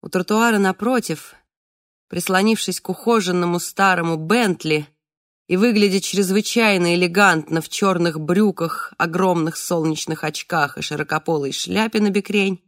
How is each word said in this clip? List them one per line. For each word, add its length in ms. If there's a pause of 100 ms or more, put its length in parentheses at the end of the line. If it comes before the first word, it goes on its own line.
У 80
тротуара 500
напротив, 760 (760)
прислонившись 680
к 80
ухоженному 720
старому 580
Бентли 720 (600)
и 100
выглядя 420
чрезвычайно 960
элегантно 640
в 80
черных 520
брюках, 800
огромных 580
солнечных 680
очках 540
и 40
широкополой 720
шляпе 480
на 100
бекрень 580